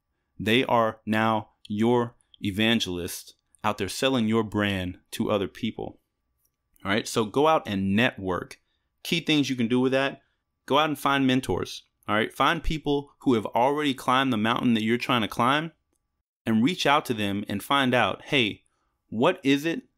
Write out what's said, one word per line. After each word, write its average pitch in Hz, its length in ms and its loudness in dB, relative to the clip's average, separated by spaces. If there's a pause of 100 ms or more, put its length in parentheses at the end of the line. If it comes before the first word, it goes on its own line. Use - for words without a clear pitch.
(400)
They 110 240 2
are 113 400 0
now 110 460 0 (180)
your 120 480 0 (240)
evangelist 98 960 -4 (280)
out 104 140 -2
there 95 120 -4
selling 131 380 -2
your 113 160 0
brand 101 560 -2 (140)
to 107 180 -4
other 98 180 0
people. - 520 -10 (840)
All 98 60 -4
right, 110 160 0
so 113 200 -2
go 131 200 2
out 156 200 4
and 98 280 0
network. 98 640 -2 (440)
Key 170 180 -2
things 147 300 0
you 131 60 -2
can 117 120 0
do 123 120 2
with 127 120 2
that, 135 300 -2 (440)
go 131 120 2
out 156 100 2
and 143 100 -4
find 139 280 2
mentors. 127 560 -2 (260)
All 104 60 0
right, 110 180 0
find 151 300 0
people 143 580 -2
who 131 140 4
have 107 120 0
already 143 480 2
climbed 131 380 0
the 110 60 0
mountain 117 360 2
that 107 80 2
you're 113 160 2
trying 120 240 0
to 98 60 -4
climb 143 440 0 (720)
and 110 200 2
reach - 220 0
out 147 180 4
to 123 100 -4
them 101 340 -2
and 101 140 -6
find 135 320 2
out, 110 320 0
"Hey, 113 380 0 (440)
what 139 360 0
is 139 200 2
it - 200 -4 (140)